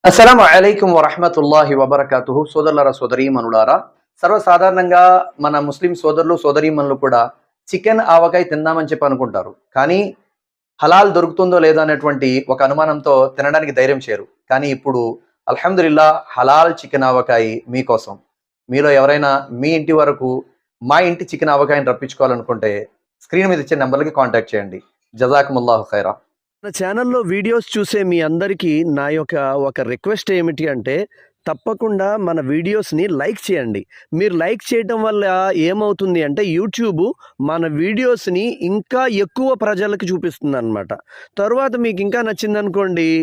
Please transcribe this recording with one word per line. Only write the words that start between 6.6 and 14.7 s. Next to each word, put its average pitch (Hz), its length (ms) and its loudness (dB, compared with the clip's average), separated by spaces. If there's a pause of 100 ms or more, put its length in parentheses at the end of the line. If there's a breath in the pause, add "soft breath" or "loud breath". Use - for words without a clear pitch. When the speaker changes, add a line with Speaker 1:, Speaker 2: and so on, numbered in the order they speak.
Speaker 1:
కూడా 123 180 2 (500)
చికెన్, 220 300 0 (120)
ఆవకాయ 170 380 4
తిందామని 156 400 -2
చెప్పి 147 160 -2
అనుకుంటారు. 113 440 -4 (240)
కానీ 160 240 2 (840)
హలాల్ 190 340 6
దొరుకుతుందో 175 500 2
లేదా 156 200 4
అనేటువంటి 143 440 -2 (220)
ఒక 131 160 -4
అనుమానంతో 147 480 0 (220)
తినడానికి 147 420 -2
ధైర్యం 131 260 2
చేయరు. 104 200 -6 (260)
కానీ 143 240 -2